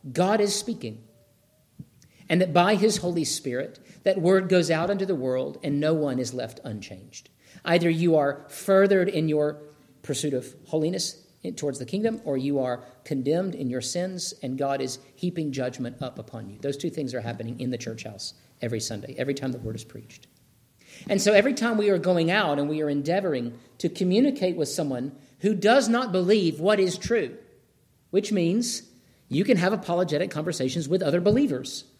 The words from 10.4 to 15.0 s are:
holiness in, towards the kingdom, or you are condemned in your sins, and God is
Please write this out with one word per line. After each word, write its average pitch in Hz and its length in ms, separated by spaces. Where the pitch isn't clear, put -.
holiness 165 600
in, - 120
towards 143 240
the 127 60
kingdom, 214 400
or 139 120
you 139 220
are 127 240
condemned 160 500
in 131 140
your 123 120
sins, 180 520
and 131 140
God 139 240
is 131 180